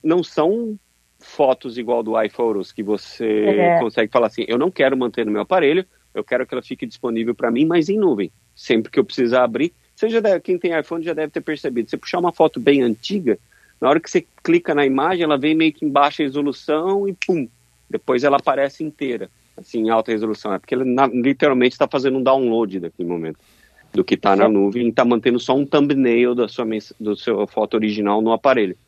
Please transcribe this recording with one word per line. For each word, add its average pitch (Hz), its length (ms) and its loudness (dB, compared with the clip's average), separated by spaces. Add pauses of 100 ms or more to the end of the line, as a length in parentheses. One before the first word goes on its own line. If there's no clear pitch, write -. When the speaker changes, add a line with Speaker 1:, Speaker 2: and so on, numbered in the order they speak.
Speaker 1:
não 170 180 2
são 214 560 -2 (400)
fotos 127 580 -2
igual 117 280 -2
do 110 180 0
iPhotos, 107 480 -2
que - 120 -10
você 107 640 -2
Speaker 2:
É. 104 340 4
Speaker 1:
consegue 113 320 -2
falar 120 160 4
assim, 113 180 -6
"Eu 117 100 -2
não 156 140 0
quero 135 260 2
manter 120 300 -2
no 104 60 -2
meu 104 100 -2
aparelho, 175 420 2 (300)
eu 104 80 -4
quero 123 240 -2
que - 80 -10
ela 127 80 -6
fique - 240 -10
disponível 113 480 -4
pra 117 160 -2
mim, 131 140 2
mas 160 240 2
em 202 100 0
nuvem. 123 320 0 (240)
Sempre 113 380 -2
que - 80 2
eu 117 40 2
precisar 127 380 2
abrir", 123 300 0 (240)
você 220 120 -2
já 226 120 0
deve, 196 200 2
quem 180 180 -2
tem 170 200 -2
iPhone 170 260 -6
já 170 100 -4
deve 156 180 -6
ter 160 80 -6
percebido. 135 500 -6
Você - 60 -6
puxar - 240 -6
uma 175 120 0
foto 156 280 0
bem 139 220 2
antiga, 123 560 -2 (420)
na 127 80 2
hora 151 100 4
que - 120 -6
você 170 140 0 (200)
clica 170 300 2
na 143 120 2
imagem, 160 380 0
ela 151 140 2
vem 151 180 0
meio 160 160 2
que - 120 -10
em 147 60 -2
baixa 143 320 2
resolução 151 840 -2
e 196 60 -4
pum, 160 340 -2 (420)
depois 123 320 -2
ela 143 140 4
aparece 139 480 -2
inteira, 123 440 -6 (280)
assim, 110 300 -4
em 113 40 0
alta 113 220 0
resolução. 107 400 -4
É 95 80 -4
porque - 140 -6
ele 127 100 -2
na-, 131 240 2
literalmente 127 680 2
tá 143 100 0
fazendo 135 300 -2
um 131 40 -2
download 117 560 0
daquele 85 300 -8
momento, 82 300 -6 (540)
do 95 120 0
que - 120 0
tá 98 200 2
na 120 100 4
Speaker 2:
Sim. 110 60 2
Speaker 1:
nuvem, 104 360 0
e 110 40 -2
tá 123 120 2
mantendo 120 360 2
só 131 160 0
um 143 100 0
thumbnail 131 680 2
da 120 120 0
sua 117 180 -6
mens-, 110 360 -6
do 107 160 -2
seu 104 320 -2
foto 107 260 -4
original 107 480 0
no 113 100 0
aparelho. 110 440 0 (100)